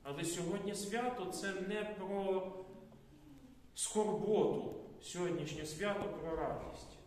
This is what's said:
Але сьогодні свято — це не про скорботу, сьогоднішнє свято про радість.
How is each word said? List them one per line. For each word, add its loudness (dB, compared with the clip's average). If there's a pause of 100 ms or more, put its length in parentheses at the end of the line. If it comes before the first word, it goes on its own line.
Але -2
сьогодні 0
свято — 0
це 0
не 0
про 2 (1200)
скорботу, 4 (260)
сьогоднішнє 0
свято 0 (120)
про -2
радість. -4